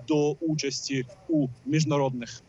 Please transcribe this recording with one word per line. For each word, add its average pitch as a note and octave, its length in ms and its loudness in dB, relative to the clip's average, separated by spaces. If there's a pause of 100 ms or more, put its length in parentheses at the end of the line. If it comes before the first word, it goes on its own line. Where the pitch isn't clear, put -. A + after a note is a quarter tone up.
до D3 240 4
участі C#3 720 -2 (240)
у D3+ 180 2 (180)
міжнародних, C#3+ 840 0